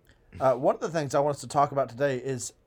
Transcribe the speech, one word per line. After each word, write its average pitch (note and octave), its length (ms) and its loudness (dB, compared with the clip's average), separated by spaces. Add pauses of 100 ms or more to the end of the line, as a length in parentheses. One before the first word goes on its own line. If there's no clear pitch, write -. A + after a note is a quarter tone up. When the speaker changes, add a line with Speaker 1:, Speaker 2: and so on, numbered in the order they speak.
(140)
Speaker 1:
<laughs> - 260 -20
Speaker 2:
uh, C3 140 4
one D3 200 2
of - 60 -10
the F3+ 80 -4
things D3+ 260 -2
I C#3+ 60 4
want D3 140 2
us - 80 -10
to A#2+ 60 -14
talk C#3+ 220 2
about C3+ 200 0
today C3 260 0
is B2+ 380 -6 (120)